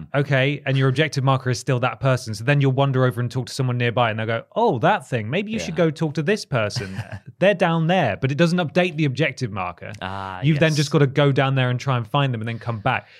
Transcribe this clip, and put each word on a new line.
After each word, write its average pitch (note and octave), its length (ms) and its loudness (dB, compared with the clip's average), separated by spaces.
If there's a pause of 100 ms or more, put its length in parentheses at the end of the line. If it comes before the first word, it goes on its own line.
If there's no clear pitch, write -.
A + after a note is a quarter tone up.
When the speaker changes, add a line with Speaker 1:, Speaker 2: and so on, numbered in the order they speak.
(140)
Speaker 1:
like, C#3 120 2
"Okay." C#3 400 0
And C3+ 120 0
your C3+ 120 4
objective C#3+ 340 0
marker C3 260 2
is A#2+ 80 0
still B2+ 220 -2
that A#2+ 220 -2
person. B2+ 320 0
So G#2 100 -10
then C#3+ 160 4
you'll C#3 140 4
wander C3 320 2
over A#2+ 160 0
and A#2+ 100 -2
talk B2 140 -4
to - 80 -12
someone B2 240 -2
nearby A#2+ 320 2
and A2 100 -4
they'll A2 80 -4
go, A2+ 160 -2 (140)
"Oh, G#3 220 2
that E3 280 2
thing. A2 220 -4
Maybe G3 240 -4
you A3 60 -4
Speaker 2:
Yeah. - 40 -6
Speaker 1:
should E3 140 -6
go E3+ 120 2
talk D3 260 -4
to D#3+ 80 -2
this G#3 200 -2
person. G#2 580 -4 (180)
Speaker 2:
<laughs> - 200 -20
Speaker 1:
They're G3+ 140 6
down E3 340 2
there." D#3+ 300 2
But B2+ 120 -2
it D3 80 -2
doesn't E3+ 220 4
update F3+ 380 0
the D#3 80 2
objective C3 480 -2
marker. F#2+ 480 -8
Speaker 2:
Ah, F#2+ 400 -8
Speaker 1:
You've D3 180 2
then D#3+ 120 4
Speaker 2:
yes. D3+ 60 0
Speaker 1:
just D3 140 -2
gotta C#3+ 160 4
go C#3+ 240 2
down C3+ 240 2
there B2+ 140 2
and B2 100 -2
try C3 160 -2
and A#2 100 -2
find C3+ 280 0
them A2 80 -6
and A2+ 80 -6
then A2+ 100 -8
come A#2 200 -6
back. A#2 280 -2 (120)